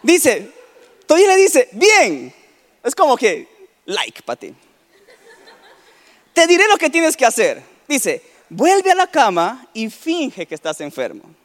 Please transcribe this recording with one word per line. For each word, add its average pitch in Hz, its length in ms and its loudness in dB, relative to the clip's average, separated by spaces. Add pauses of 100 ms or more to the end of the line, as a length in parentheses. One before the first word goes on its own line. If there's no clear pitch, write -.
Dice, 240 480 0 (560)
todavía 359 220 4
le 381 80 4
dice, 381 360 2
"Bien." 214 640 0 (500)
Es 269 100 -4
como 294 220 2
que, 180 320 -4 (380)
like 156 360 -10
pa' 120 140 -10
ti. 85 180 -20 (1800)
"Te 330 140 4
diré 349 220 4
lo 403 80 4
que 311 120 -2
tienes 320 280 0
que 254 100 0
hacer." 190 360 -2 (260)
Dice, 196 340 -4 (260)
"Vuelve 359 440 0
a - 20 4
la 370 140 0
cama 214 680 -2
y 220 160 -8
finge 311 560 -8
que - 80 -12
estás 156 260 -10
enfermo. 127 440 -10 (200)